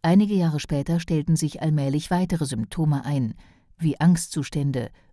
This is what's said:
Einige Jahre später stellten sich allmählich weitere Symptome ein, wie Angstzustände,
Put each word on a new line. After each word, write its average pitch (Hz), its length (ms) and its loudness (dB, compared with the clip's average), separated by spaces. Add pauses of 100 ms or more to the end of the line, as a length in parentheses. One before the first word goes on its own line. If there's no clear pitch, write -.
Einige 202 320 4
Jahre 165 260 2
später 165 400 -2
stellten 160 360 0
sich - 260 -4
allmählich 151 480 -2
weitere 180 360 0
Symptome 139 580 -2
ein, 135 300 -2 (440)
wie 160 220 -2
Angstzustände, 143 880 0 (220)